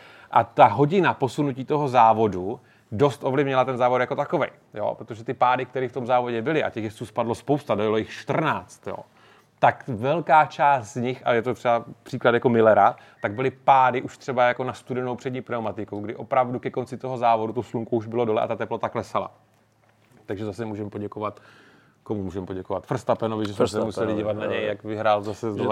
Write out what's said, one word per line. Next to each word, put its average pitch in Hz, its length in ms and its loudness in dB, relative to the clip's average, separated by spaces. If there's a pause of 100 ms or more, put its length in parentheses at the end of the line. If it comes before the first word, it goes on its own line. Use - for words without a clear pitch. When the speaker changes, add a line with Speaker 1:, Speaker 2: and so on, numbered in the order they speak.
(320)
Speaker 1:
A 120 120 4
ta - 240 6
hodina 143 460 2
posunutí 131 520 -4
toho 147 220 -2
závodu 113 720 4 (320)
dost 135 320 0
ovlivnila 135 420 2
ten 127 120 -4
závod 123 240 2
jako 127 140 -2
takovej, 143 340 -2 (240)
jo, 110 240 -4
protože 113 260 -14
ty 131 100 -6
pády, 127 320 2
které 131 220 -4
v 120 60 -10
tom 127 120 -6
závodě 120 360 0
byly, 143 220 0
a 98 60 -2
těch 113 140 -6
jezdců 110 220 -8
spadlo 117 300 -4
spousta, 135 400 -2
dojelo 107 220 0
jich 107 120 -4
čtrnáct, - 800 -4
jo, 95 100 -10 (600)
tak 123 280 2
velká 147 580 2
část 139 480 0
z - 20 -20
nich, 127 300 -4
a 123 80 2
je 117 80 2
to 120 120 -2
třeba 117 320 0 (180)
příklad 123 300 0
jako 120 160 2
Millera, 110 460 6 (260)
tak 104 120 -4
byly 127 180 -2
pády 131 500 4
už - 160 -14
třeba 127 300 -2
jako 123 160 0
na 127 100 -6
studenou 127 420 -6
přední 127 260 -8
pneumatikou, 107 580 -8
kdy 104 160 -10
opravdu 127 440 0
ke 135 100 -8
konci 123 280 -8
toho 131 200 -8
závodu 113 360 2
to 120 100 -4
slunko 117 320 -4
už 110 120 -2
bylo 117 180 -2
dole 110 160 0
a 117 60 -2
ta 113 80 -4
teplota 113 340 -6
klesala. 104 420 -6 (960)
Takže 107 200 -8
zase 107 200 -8
můžeme 104 240 -8
poděkovat, 104 500 -8 (640)
komu 104 200 -6
můžeme 92 220 -8
poděkovat? 95 440 -8
Verstappenovi, 113 560 -2
že 104 80 -6
jsme - 20 -10 (120)
se 107 120 -4
Speaker 2:
Verstappenovi, 110 80 -2
Speaker 1:
museli 107 280 -4
dívat 104 220 -4
na 107 80 -6
něj, 107 180 -4
Speaker 2:
jo. 107 40 -2
Speaker 1:
jak 104 160 -6
vyhrál 107 380 0
zase 104 320 -6
z 101 40 -4
Speaker 2:
Že - 140 -2